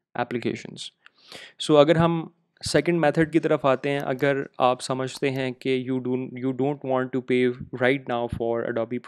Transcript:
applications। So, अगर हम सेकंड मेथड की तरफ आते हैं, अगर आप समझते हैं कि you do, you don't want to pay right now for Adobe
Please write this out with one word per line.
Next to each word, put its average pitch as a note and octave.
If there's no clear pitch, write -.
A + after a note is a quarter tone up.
applications। A#2+
So, D#3
अगर D#3
हम E3
सेकंड E3
मेथड D3+
की E3
तरफ D#3
आते C3+
हैं, C#3+
अगर C#3
आप B2
समझते C3
हैं C3
कि C3
you C3
do, B2+
you C3
don't C#3
want B2+
to B2+
pay B2+
right C3
now A#2+
for A#2
Adobe A#2+